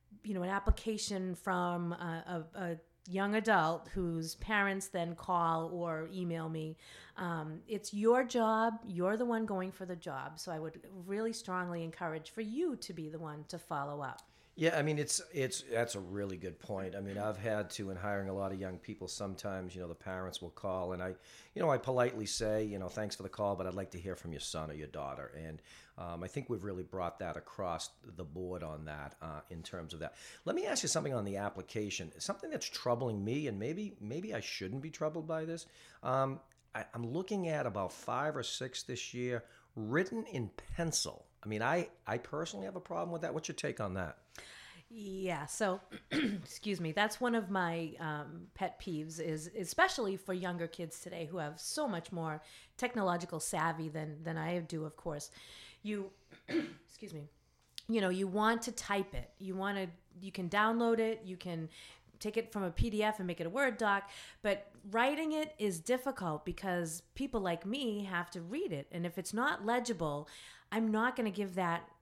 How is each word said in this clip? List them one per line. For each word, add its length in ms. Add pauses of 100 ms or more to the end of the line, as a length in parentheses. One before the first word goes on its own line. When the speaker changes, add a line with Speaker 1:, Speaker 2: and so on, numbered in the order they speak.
(220)
Speaker 1:
you 120
know, 80
an 80
application 840
from 580
a, 520 (100)
a, 60
a 160 (300)
young 280
adult 580
whose 440
parents 520
then 260
call 600
or 380
email 360
me, 260 (440)
um, 500
"It's 240
your 320
job. 640
You're 320
the 80
one 180
going 280
for 120
the 120
job." 440
So 100
I 80
would 220 (260)
really 280
strongly 500
encourage 460
for 100
you 360
to 180
be 160
the 80
one 300
to 100
follow 420
up. 220 (340)
Speaker 2:
Yeah, 220
I 40
mean, 180
it's, 200 (120)
it's, 360
that's 280
a 40
really 360
good 240
point. 340
I 60
mean, 180
I've 180
had 340
to, 200
in 60
hiring 320
a 40
lot 200
of 80
young 180
people, 300
sometimes, 680
you 60
know, 80
the 80
parents 440
will 100
call, 420
and 100
I, 60 (480)
you 40
know, 100
I 60
politely 500
say, 360
you 160
know, 80
"Thanks 300
for 80
the 40
call, 280
but 100
I'd 80
like 160
to 80
hear 160
from 160
your 80
son 320
or 40
your 120
daughter." 460 (120)
And, 160 (380)
um, 240
I 60
think 200
we've 140
really 220
brought 340
that 180
across 540 (260)
the 60
board 400
on 220
that, 360
uh, 200 (100)
in 140
terms 280
of 60
that. 160 (300)
Let 100
me 120
ask 180
you 40
something 260
on 100
the 140
application, 800
something 300
that's 200
troubling 560
me, 240
and 100
maybe, 420
maybe 340
I 60
shouldn't 420
be 80
troubled 360
by 200
this. 200 (380)
Um, 340 (380)
I, 80 (100)
I'm 180
looking 360
at 180
about 260
five 440
or 80
six 400
this 300
year, 280 (320)
written 520
in 220 (280)
pencil. 500 (160)
I 60
mean, 120
I, 280 (180)
I 120
personally 460
have 120
a 40
problem 300
with 120
that. 120
What's 140
your 80
take 220
on 160
that? 220 (720)
Speaker 1:
Yeah, 580
so, 340 (160)
<clears throat> 140
excuse 720
me, 120
that's 280
one 140
of 160
my, 500
um, 540
pet 260
peeves 400
is, 380
especially 580
for 160
younger 340
kids 340
today 300
who 60
have 240
so 260
much 260
more 280 (380)
technological 640
savvy 500
than, 320
than 160
I 220
do, 240
of 120
course. 340 (520)
You, 280 (180)
<clears throat> 200
excuse 640
me, 120 (640)
you 120
know, 80
you 180
want 360
to 100
type 420
it. 240
You 160
wanna, 340 (340)
you 100
can 160
download 500
it, 280
you 100
can 320 (520)
take 180
it 140
from 100
a 80
P 180
D 140
F 160
and 80
make 140
it 60
a 40
Word 260
doc, 320 (320)
but 300 (220)
writing 400
it 260
is 220
difficult 640
because 560 (120)
people 260
like 260
me 380
have 260
to 100
read 320
it, 200
and 120
if 140
it's 160
not 320
legible, 600 (420)
I'm 200
not 260
gonna 140
give 260
that 320 (140)